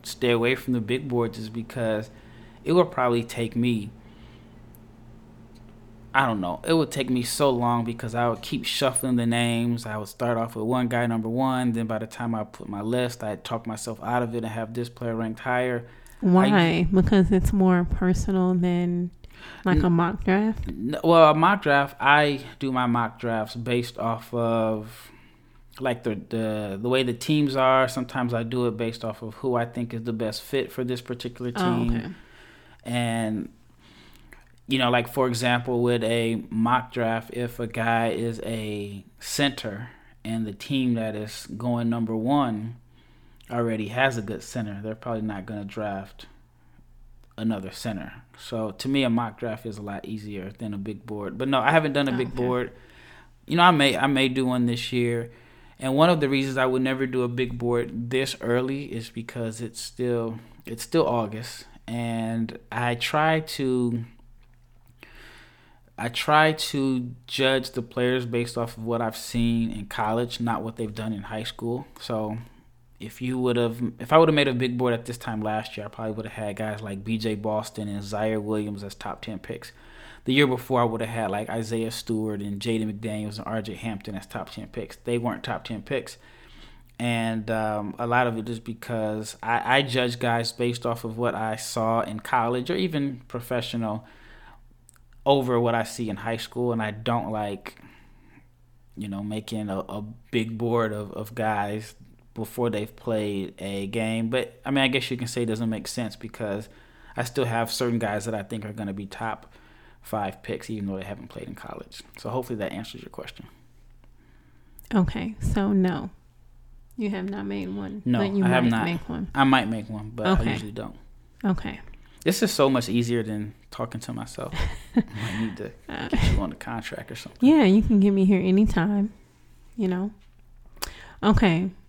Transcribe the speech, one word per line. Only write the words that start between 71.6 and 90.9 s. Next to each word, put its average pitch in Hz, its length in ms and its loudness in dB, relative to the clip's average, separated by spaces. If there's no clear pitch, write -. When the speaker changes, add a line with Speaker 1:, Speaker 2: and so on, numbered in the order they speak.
Speaker 1:
So 110 380 -4
if 110 220 -12
you 127 180 -2
would've, 120 600 0
if 123 140 -2
I 156 60 10
would've 160 160 6
made 143 120 4
a 131 60 0
big 123 240 0
board 120 160 2
at 117 120 -4
this 117 120 -8
time 110 240 -6
last 107 360 -4
year, 104 100 -10
I - 20 -10
probably 110 240 -8
would've 107 180 -8
had 104 240 -6
guys 107 260 -6
like 101 220 -8
B 113 140 -2
J 110 160 -2
Boston 107 540 -4
and 101 160 -6
Zaire 107 360 -2
Williams 104 440 -4
as 98 100 -12
top - 300 -10
ten 101 160 -8
picks. - 320 -12
The 131 80 2
year 143 120 8
before, 127 360 2
I - 20 6
would've 113 260 0
had, 113 220 -2
like, 104 180 -4
Isaiah 113 400 -2
Stewart 110 540 -4
and 101 180 -6
Jaden 110 320 -2
McDaniels 107 460 -6
and - 80 -10
R 113 160 -2
J 107 100 -8
Hampton 107 400 -8
as 95 140 -10
top - 240 -8
ten 113 160 -12
picks. - 300 -10
They 120 200 -2
weren't 120 260 -2
top 110 200 -6
ten 107 180 -8
picks. - 360 -6
And, 113 500 -2
um, 107 480 -2
a 120 80 -4
lot 120 220 4
of 113 100 -2
it 110 100 -6
is 117 120 -6
because 110 840 -6
I, 117 360 2
I 143 40 6
judge 123 380 0
guys 117 320 0
based 120 340 -2
off 117 180 -2